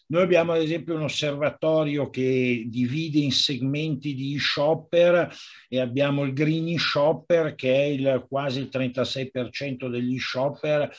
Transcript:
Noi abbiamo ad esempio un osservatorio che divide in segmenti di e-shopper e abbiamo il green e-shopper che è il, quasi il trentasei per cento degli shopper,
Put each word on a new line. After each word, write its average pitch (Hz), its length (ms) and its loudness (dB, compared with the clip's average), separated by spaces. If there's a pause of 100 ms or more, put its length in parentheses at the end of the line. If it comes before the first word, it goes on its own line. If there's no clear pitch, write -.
Noi 165 160 2
abbiamo 170 280 4
ad 165 100 2
esempio 160 360 -4
un 156 60 -4
osservatorio 147 1080 0
che 127 560 0
divide 135 540 0
in 143 100 2
segmenti 143 840 -2
di 139 180 -4
e-shopper 160 1000 2 (360)
e 127 100 -2
abbiamo 139 460 0
il 135 80 -2
green 156 340 0
e-shopper 160 880 2
che 127 180 0
è 139 120 4
il, 135 440 0
quasi 135 300 -2
il 131 100 -6
trentasei 127 640 -4
per 120 200 -4
cento 135 380 -6
degli 123 300 -2
shopper, 139 800 -2